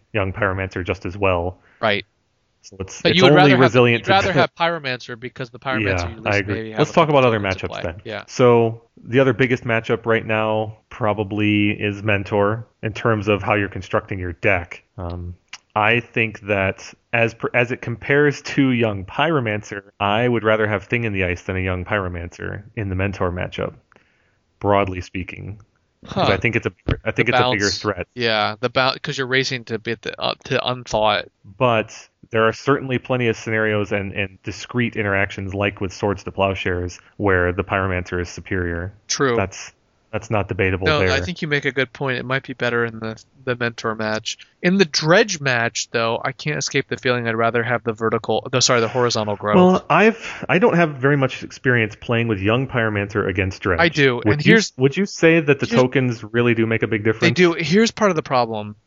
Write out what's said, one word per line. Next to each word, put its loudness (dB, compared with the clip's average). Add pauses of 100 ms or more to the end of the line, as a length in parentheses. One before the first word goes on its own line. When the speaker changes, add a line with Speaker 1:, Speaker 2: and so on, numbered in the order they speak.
(140)
Speaker 1:
Young 0
Pyromancer -2
just -4
as -8
well. 0 (220)
Speaker 2:
Right. 0 (580)
Speaker 1:
So -20
it's, -12
Speaker 2:
But 4
Speaker 1:
it's 2
Speaker 2:
you 6
would 8
Speaker 1:
only 8
Speaker 2:
rather 8
have, 4
Speaker 1:
resilient 6
Speaker 2:
you'd -12
Speaker 1:
to 2
Speaker 2:
rather 4
Speaker 1:
the 0
Speaker 2:
have 2
Pyromancer -6
because -12
the -20
Pyromancer -4 (140)
Speaker 1:
Yeah, -4
Speaker 2:
you -14
at -8
Speaker 1:
I -2
Speaker 2:
least 2
Speaker 1:
agree. -4
Speaker 2:
maybe -8
have -12
Speaker 1:
Let's 0
Speaker 2:
a -14
Speaker 1:
talk 2
about 4
other 2
Speaker 2:
resilient -4
to -6
Speaker 1:
matchups -8
Speaker 2:
play. -10
Speaker 1:
then. -8
Speaker 2:
Yeah. -10
Speaker 1:
So 4 (200)
the 0
other 4
biggest 0
matchup -2
right 0
now -2 (120)
probably 0
is -4
Mentor 0 (160)
in -6
terms -2
of 2
how 0
you're -2
constructing -6
your -6
deck. -2 (120)
Um, -10 (420)
I 2
think -4
that -2 (200)
as 0
per, -6
as 2
it -8
compares 0
to 2
Young 0
Pyromancer, -2 (100)
I 2
would 2
rather 4
have 0
Thing -2
in -4
the 0
Ice -2
than -4
a -2
Young -2
Pyromancer -6 (140)
in -6
the -4
Mentor -2
matchup, -6 (840)
broadly 0
speaking. -12 (460)
'Cause -2
Speaker 2:
Huh. 2
Speaker 1:
I 0
think 0
it's -2
a, -4 (340)
I -4
think 0
Speaker 2:
The 2
Speaker 1:
it's 2
a 0
bigger 0
Speaker 2:
bounce. 0
Speaker 1:
threat. -4
Speaker 2:
Yeah, 0
the -2
bounce, 0
'cause -6
you're -4
racing -2
to -6
be -6
at -8
the, -10
uh, -2 (120)
to -2
unthaw -2
it. -12 (140)
Speaker 1:
But -4 (240)
there 2
are 0
certainly -2
plenty -2
of 0
scenarios -2
and, -4
and -6
discrete -4
interactions, -2
like -2
with -6
Swords -2
to -10
Plowshares, -2 (180)
where 2
the -2
Pyromancer -2
is -4
superior. -6 (140)
Speaker 2:
True. 0
Speaker 1:
That's, -4 (380)
that's -8
not 0
debatable 0
Speaker 2:
No, 2
Speaker 1:
there. 2
Speaker 2:
I 0
think -6
you -4
make -2
a -2
good -4
point. -4
It -8
might -4
be -12
better -2
in -8
the, -10 (240)
the -2
Mentor -4
match. -4 (240)
In 2
the 6
Dredge 2
match, -2
though, -2
I -4
can't -6
escape -2
the -6
feeling -2
I'd -2
rather 0
have -2
the -2
vertical, -2
the, 2
sorry, 2
the 0
horizontal 0
growth. 0
Speaker 1:
Well, 6
I've, 2
I 4
don't 4
have 2
very 2
much 0
experience 0
playing -2
with 0
Young 2
Pyromancer -2
against -2
Dredge. 0
Speaker 2:
I 4
do, 2
Speaker 1:
Would -2
Speaker 2:
and 2
Speaker 1:
you, 8
Speaker 2:
here's 2
Speaker 1:
would 2
you 2
say 4
that 2
the -2
Speaker 2:
here's 4
Speaker 1:
tokens 0
really 2
do 2
make 0
a -2
big -2
difference? 2
Speaker 2:
They 4
do. 4
Here's 2
part 2
of 0
the -4
problem. -2 (120)